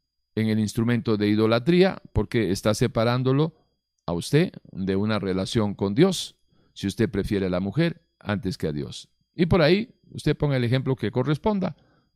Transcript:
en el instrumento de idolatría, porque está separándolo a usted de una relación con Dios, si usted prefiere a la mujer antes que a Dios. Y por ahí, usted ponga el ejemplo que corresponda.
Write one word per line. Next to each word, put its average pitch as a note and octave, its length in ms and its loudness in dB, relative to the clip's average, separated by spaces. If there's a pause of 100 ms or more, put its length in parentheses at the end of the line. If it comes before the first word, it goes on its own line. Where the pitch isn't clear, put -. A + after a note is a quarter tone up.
(340)
en A2 140 0
el A2 100 2
instrumento A2+ 580 0
de G#2 120 2
idolatría, A#2 720 2 (100)
porque G#2+ 380 0
está G#2+ 240 0
separándolo C3 800 0 (520)
a F2 60 -4
usted C#3+ 400 0 (200)
de F#2+ 240 -2
una G#2+ 220 0
relación F#2+ 560 -2
con G2+ 200 -4
Dios, F3 420 0 (380)
si - 120 -6
usted G2+ 220 0
prefiere G2 380 -2
a F2+ 40 -2
la F2+ 100 -2
mujer D3 420 -2 (160)
antes F#2 400 -4
que - 80 -4
a D#2 60 -4
Dios. C#2 360 -10 (260)
Y F3+ 120 0
por F3+ 160 4
ahí, F#3 320 2 (160)
usted D3 260 -2
ponga C#3+ 200 -2
el B2 80 0
ejemplo B2+ 320 0
que G#2 140 -4
corresponda. D#3+ 640 -2 (400)